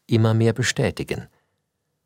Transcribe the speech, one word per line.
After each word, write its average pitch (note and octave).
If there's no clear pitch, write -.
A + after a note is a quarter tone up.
immer A2+
mehr A2+
bestätigen. -